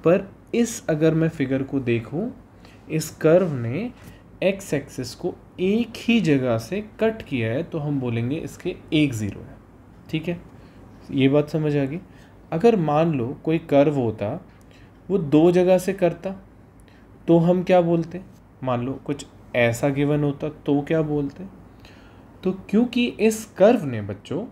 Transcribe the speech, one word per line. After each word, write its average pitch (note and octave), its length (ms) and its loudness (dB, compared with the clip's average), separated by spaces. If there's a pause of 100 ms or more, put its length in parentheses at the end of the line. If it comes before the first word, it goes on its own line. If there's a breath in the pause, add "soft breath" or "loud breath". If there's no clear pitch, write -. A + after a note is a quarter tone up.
पर F#3+ 280 2 (220)
इस, A#3 340 -2
अगर D#3+ 260 2
मैं D#3+ 140 2
फिगर C3+ 340 -2
को C3+ 180 -4
देखूँ, B2+ 520 -4 (580 loud breath)
इस D#3+ 200 -4
कर्व E3 420 2
ने C3+ 380 -6 (520 loud breath)
एक्स F#3+ 320 -2
एक्सिस - 400 -8
को - 200 -8 (260)
एक G#3+ 360 0
ही A#3 240 2
जगह B2+ 380 2
से F#3 220 -6 (200)
कट A3 220 -2
किया A2+ 280 -4
है, C3+ 120 -4
तो E3 160 -8
हम D3 220 -4
बोलेंगे A#2+ 360 -2
इसके - 400 -10 (160)
एक D3+ 200 2
ज़ीरो G#2 280 -6
है। - 160 -18 (540)
ठीक D#3+ 180 -6
है, E3+ 120 -6 (680 loud breath)
ये C3+ 180 2
बात D3 200 2
समझ D3+ 280 -2
आ C#3 80 0
गई। C#3+ 140 -6 (540 loud breath)
अगर A3+ 240 4
मान D#3 380 2
लो C3 300 -4
कोई D#3+ 140 0
कर्व D3 360 4
होता, A2+ 500 -4 (640 soft breath)
वो F#3+ 80 0
दो D#3 340 4
जगह F3+ 260 4
से F#3 140 -2
करता, F3 380 -2 (1000 soft breath)
तो E3 100 6
हम F3+ 240 4
क्या F3+ 180 4
बोलते? E3+ 400 -2 (440)
मान B2 180 -2
लो C3 100 -6
कुछ - 340 -8 (300)
ऐसा A#2 320 2
गिवन C#3+ 360 0
होता C#3+ 240 -4
तो C#3+ 340 -2
क्या D#3+ 200 0
बोलते? D3 420 -4 (1000 loud breath)
तो F#3 80 -2
क्योंकि A#3+ 540 0
इस A3 380 0
कर्व G3+ 400 4
ने A#2 180 -4
बच्चों A#2+ 500 -8